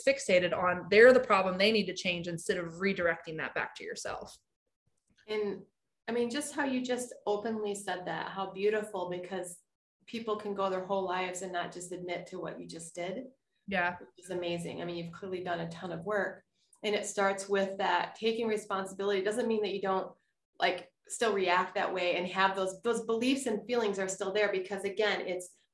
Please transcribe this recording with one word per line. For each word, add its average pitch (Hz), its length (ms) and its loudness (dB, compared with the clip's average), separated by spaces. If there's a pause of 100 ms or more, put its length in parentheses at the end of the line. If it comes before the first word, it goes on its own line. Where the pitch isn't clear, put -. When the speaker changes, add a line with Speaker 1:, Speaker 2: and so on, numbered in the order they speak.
Speaker 1:
fixated 180 500 4
on, 180 340 0
they're 226 220 12
the 254 80 8
problem, 190 380 4
they 202 120 6
need 208 160 4
to 180 80 -4
change, 175 320 -2
instead 180 320 -2
of 170 160 -6
redirecting 170 600 0
that 139 180 -6
back - 220 -2
to - 80 -12
yourself. - 520 -8 (920)
Speaker 2:
And 214 340 -4 (460)
I 226 40 -4
mean, 240 180 0
just 285 240 -6
how 285 100 0
you 254 160 0
just 247 320 -2 (140)
openly 208 480 -2
said 180 320 -6
that, 160 220 -4
how 190 220 -6
beautiful, 196 600 0
because 180 480 -6 (480)
people 220 300 -4
can 208 180 -6
go 196 160 0
their 185 140 -2
whole 196 200 0
lives 180 380 -2
and 185 100 -8
not 175 180 -4
just 175 220 -12
admit 175 360 -6
to 180 120 -10
what - 180 -8
you 170 80 -12
just 165 280 -14
did. 202 320 -6 (420)
Speaker 1:
Yeah. 180 320 0
Speaker 2:
Which - 240 -20
is 190 60 -12
amazing. 170 500 -4
I 175 60 -4
mean, 175 100 -6
you've 170 160 -8
clearly 185 320 -8
done 175 160 -2
a 170 80 -6
ton 175 240 -10
of 165 140 -8
work, 202 360 -2 (400)
and 208 120 0
it 208 100 -2
starts 196 420 0
with 196 300 2
that 185 380 0
taking 226 340 0
responsibility. 196 720 0
It 190 60 -2
doesn't 226 220 0
mean 220 120 2
that 196 140 0
you 190 80 -4
don't, 190 280 0 (480)
like, 180 320 0 (180)
still 220 260 2
react 185 400 2
that 180 180 0
way 180 240 0
and 180 120 -2
have 190 280 4
those, 190 240 -2
those 233 220 0
beliefs 240 420 2
and 214 220 -2
feelings 220 320 0
are 190 100 -2
still 190 240 -4
there, 208 180 2
because 190 340 -4
again, 196 420 0
it's 180 240 -6 (240)